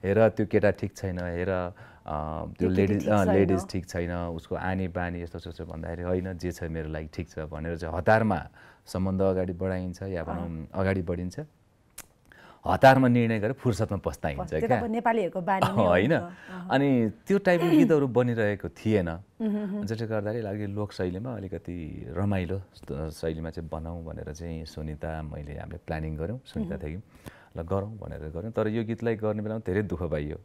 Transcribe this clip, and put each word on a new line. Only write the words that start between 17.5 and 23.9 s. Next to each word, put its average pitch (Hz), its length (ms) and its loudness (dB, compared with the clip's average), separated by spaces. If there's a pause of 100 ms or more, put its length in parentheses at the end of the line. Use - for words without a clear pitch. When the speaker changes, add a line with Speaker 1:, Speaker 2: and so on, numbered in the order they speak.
Speaker 1:
गीतहरू 165 380 6
बनिरहेको 113 600 2
थिएन। 101 400 2
Speaker 2:
मह्म, 98 380 -6
मह्म। 208 380 -4
Speaker 1:
जसले 110 220 -4
गर्दाखेरि 107 400 -4 (880)
अलिकति 82 720 -10 (100)
रमाइलो 95 440 0 (140)
स-, 78 460 -8
शैलीमा 82 280 -4
चाहिँ 80 200 -10
बनाऊँ 80 360 -8